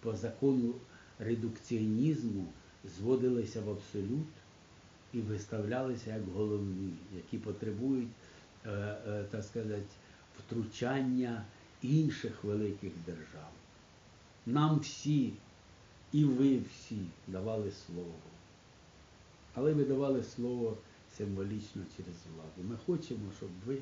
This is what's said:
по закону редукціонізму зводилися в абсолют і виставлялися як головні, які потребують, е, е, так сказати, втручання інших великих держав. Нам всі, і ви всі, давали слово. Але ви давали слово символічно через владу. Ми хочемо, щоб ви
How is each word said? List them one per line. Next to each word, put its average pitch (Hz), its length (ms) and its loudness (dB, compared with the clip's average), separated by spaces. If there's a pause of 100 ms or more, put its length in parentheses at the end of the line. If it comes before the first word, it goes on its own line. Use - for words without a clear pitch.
по 110 140 -2
закону 120 580 4 (460)
редукціонізму 113 1300 2 (520)
зводилися 117 640 2
в 104 80 -4
абсолют 104 580 -2 (840)
і 123 60 -2
виставлялися 110 920 -2
як 110 100 -4 (120)
головні, 98 580 0 (220)
які 90 220 -6
потребують, 110 720 -2 (560)
е, 113 40 -6
е, 104 600 -2
так 107 120 -4
сказати, 107 400 -2 (540)
втручання 120 1080 0 (380)
інших 143 600 2
великих 104 480 0 (140)
держав. 80 460 -10 (920)
Нам 147 340 6
всі, 131 540 2 (760)
і 147 140 8
ви 131 340 6
всі, 104 400 -6 (280)
давали 101 440 -2
слово. 85 420 -8 (1400)
Але 147 200 4
ви 143 120 6
давали 135 380 4
слово 120 540 -2 (400)
символічно 101 640 -4 (160)
через 90 180 -10 (200)
владу. 80 340 -10
Ми 113 160 -6
хочемо, 117 520 -2
щоб 98 120 -10 (160)
ви 135 160 -2